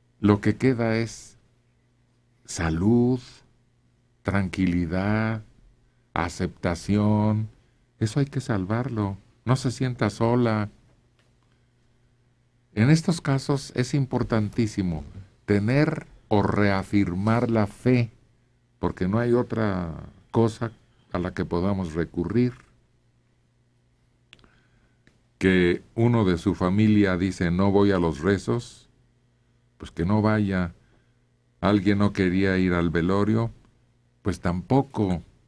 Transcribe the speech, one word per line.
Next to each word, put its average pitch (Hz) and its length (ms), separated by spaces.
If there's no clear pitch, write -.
lo 104 220
que 107 160
queda 117 400
es - 400
salud, 113 720
tranquilidad, 95 1200
aceptación. 104 1400
Eso 110 200
hay 139 60
que 139 160
salvarlo. 107 760
No 123 100
se 139 160
sienta 123 380
sola. 113 600
En 110 140
estos 160 320
casos 139 540
es 123 180
importantísimo 107 1120
tener 131 600
o 104 140
reafirmar 101 1120
la 107 160
fe, 120 420
porque 87 280
no 104 120
hay 120 140
otra 104 600
cosa 113 400
a 90 80
la 90 140
que 90 120
podamos 90 480
recurrir. 87 600
Que 92 460
uno 117 320
de 90 120
su 92 180
familia 101 600
dice, 90 340
"No 95 200
voy 101 200
a 92 80
los 78 220
rezos", 101 680
pues - 140
que 82 140
no 107 160
vaya. 98 520
Alguien 101 380
no 101 140
quería 95 440
ir 92 160
al 85 160
velorio, 101 600
pues 92 180
tampoco, 92 840